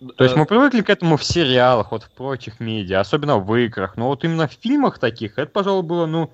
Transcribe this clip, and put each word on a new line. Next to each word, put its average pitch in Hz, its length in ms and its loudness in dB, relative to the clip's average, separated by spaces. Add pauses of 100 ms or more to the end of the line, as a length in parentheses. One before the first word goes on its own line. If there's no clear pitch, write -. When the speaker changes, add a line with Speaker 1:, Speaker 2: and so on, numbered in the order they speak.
(160)
Speaker 1:
То 131 80 4
есть 127 120 4
Speaker 2:
э, - 20 4
Speaker 1:
мы 151 80 4
привыкли 240 360 2
к - 80 -2
этому 170 260 2
в - 80 -8
сериалах, 127 680 2
вот 110 120 -8
в - 60 -20
прочих 127 500 -12
медиа, 104 400 -2
особенно 143 380 0
в 98 180 -2
играх. 110 400 -2
Но 117 120 -4
вот 139 160 -4
именно 165 220 -2
в - 60 -14
фильмах 262 480 -2
таких, 117 380 -4
это, 143 120 -6
пожалуй, 196 320 -2
было, 170 240 -2
ну, 160 280 -4